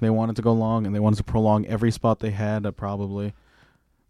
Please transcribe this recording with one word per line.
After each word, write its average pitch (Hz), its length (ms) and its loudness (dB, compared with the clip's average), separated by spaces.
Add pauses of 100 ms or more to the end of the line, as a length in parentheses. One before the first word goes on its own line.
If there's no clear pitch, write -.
They 113 100 2
wanted 113 260 0
to 117 60 -4
go 117 100 4
long, 113 320 0
and 101 100 -4
they 104 60 0
wanted 107 160 4
to - 80 -2
prolong 107 420 2
every 113 260 0
spot - 280 0
they 110 120 -4
had, 104 340 -2
uh, 98 60 -6
probably. 101 600 -6 (760)